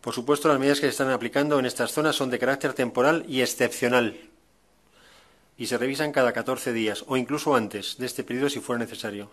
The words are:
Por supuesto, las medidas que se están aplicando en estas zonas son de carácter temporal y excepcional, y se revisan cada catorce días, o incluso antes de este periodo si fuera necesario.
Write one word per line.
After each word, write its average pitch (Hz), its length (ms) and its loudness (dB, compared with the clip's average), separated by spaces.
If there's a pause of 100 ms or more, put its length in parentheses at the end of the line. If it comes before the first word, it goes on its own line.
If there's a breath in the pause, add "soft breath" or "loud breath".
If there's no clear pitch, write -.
Por 120 140 -6
supuesto, 143 340 2
las 143 100 4
medidas 139 220 4
que 151 60 2
se 131 40 4
están 131 200 0
aplicando 139 480 2
en 127 80 2
estas 120 260 -2
zonas 151 220 0
son 131 160 -2
de 123 80 -2
carácter 135 340 0
temporal 131 540 2
y 131 140 -2
excepcional, 120 800 0 (1400 soft breath)
y 117 80 -8
se 120 100 -2
revisan 135 360 -2
cada 127 200 4
catorce 123 400 -2
días, 107 360 -2
o 131 80 0
incluso 139 400 0
antes 104 420 -2
de 123 80 -4
este - 160 -6
periodo 127 260 -2
si 123 120 -4
fuera 120 180 -4
necesario. 104 540 -8